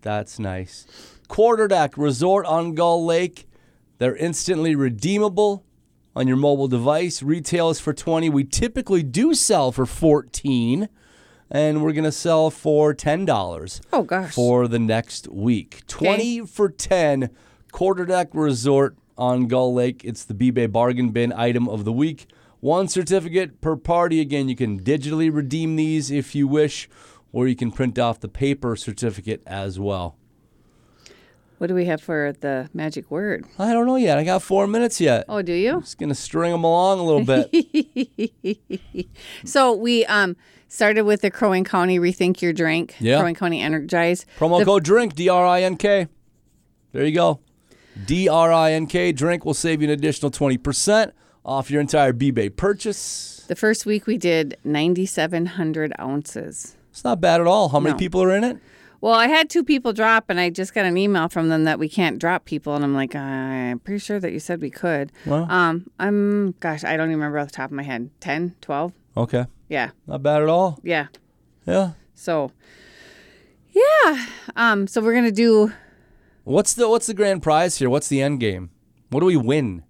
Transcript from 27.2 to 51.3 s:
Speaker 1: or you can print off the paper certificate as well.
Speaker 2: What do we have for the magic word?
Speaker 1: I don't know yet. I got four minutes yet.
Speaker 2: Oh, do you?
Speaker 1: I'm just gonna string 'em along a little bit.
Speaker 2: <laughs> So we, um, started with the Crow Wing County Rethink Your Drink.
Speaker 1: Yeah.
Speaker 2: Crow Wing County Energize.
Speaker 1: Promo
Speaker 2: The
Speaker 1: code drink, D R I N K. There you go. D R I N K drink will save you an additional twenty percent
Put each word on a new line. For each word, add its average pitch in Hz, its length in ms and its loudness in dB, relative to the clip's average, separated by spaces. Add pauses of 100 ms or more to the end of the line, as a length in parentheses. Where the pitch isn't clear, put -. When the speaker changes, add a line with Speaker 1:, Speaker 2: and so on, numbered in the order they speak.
Speaker 1:
or 123 140 0
you 127 80 2
can 123 160 -4
print 123 280 -2
off 117 220 -2
the 110 80 -12
paper 139 460 -2
certificate 104 720 -6
as 98 320 -10
well. 95 380 -6 (1400)
Speaker 2:
What 170 80 -4
do 180 80 -2
we 180 120 0
have 160 140 -2
for 147 400 -4
the 139 320 -6
magic 156 380 -8
word? 180 340 -6 (140)
Speaker 1:
I 214 140 -2
don't 233 120 2
know 254 120 0
yet. 190 200 2
I 147 60 0
got 180 200 0
four 196 260 0
minutes 233 320 0
yet. 127 280 2
Speaker 2:
Oh, 208 140 -4
do 175 100 -4
you? 202 220 0
Speaker 1:
I'm 349 80 -2
just - 160 -16
gonna 147 160 -4
string 170 380 -4
'em 170 100 -2
along 180 380 4
a - 20 -2
little 160 220 4
bit. 131 280 2
Speaker 2:
<laughs> - 1600 -4 (360)
So 262 300 4
we, 233 320 2
um, 196 300 2 (320)
started 214 340 2
with 208 200 2
the 202 80 2
Crow 208 200 0
Wing 185 140 2
County 180 340 2
Rethink 180 420 0
Your 175 120 0
Drink. 160 480 -2
Speaker 1:
Yeah. 117 160 2
Speaker 2:
Crow 175 100 4
Wing 170 80 -2
County 165 260 -4
Energize. 165 640 -2 (140)
Speaker 1:
Promo 165 220 2
Speaker 2:
The 208 40 4
Speaker 1:
code 190 200 4
drink, 202 300 2
D 170 140 0
R 180 180 4
I 180 160 4
N 185 140 -2
K. 202 300 2 (840)
There 135 120 -2
you 156 100 0
go. 170 260 2 (680)
D 175 220 2
R 165 240 4
I 160 200 4
N 160 140 -2
K 175 260 0
drink 165 320 0
will 151 100 -2
save 160 280 -2
you 151 60 0
an 151 40 2
additional 147 380 -2
twenty 131 280 0
percent 202 540 0 (320)